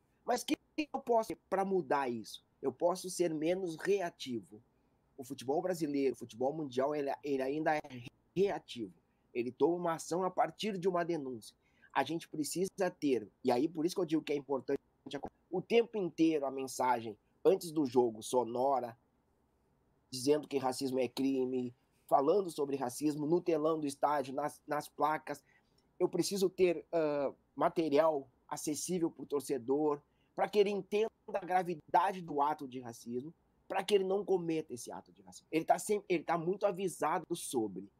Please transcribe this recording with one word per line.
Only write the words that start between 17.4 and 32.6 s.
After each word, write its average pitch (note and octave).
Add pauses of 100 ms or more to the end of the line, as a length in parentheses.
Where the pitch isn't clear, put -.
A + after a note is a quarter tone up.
antes F3
do D3+
jogo, A#2+
sonora, B2 (1120)
dizendo C3+
que C#3
racismo B2+
é B2
crime, B2+ (320)
falando E3
sobre C#3+
racismo C#3+
no E3+
telão D#3+
do D3+
estádio, C#3
nas, D3
nas D3
placas. D3 (560)
Eu F3+
preciso F#3
ter, F3
ah, D3 (220)
material D#3 (180)
acessível D#3+
pro C3+
torcedor, C#3+ (340)
pra F#3+
que G#3+
ele G3+
entenda G#3 (240)
a F#3+
gravidade F3+
do D#3+
ato D3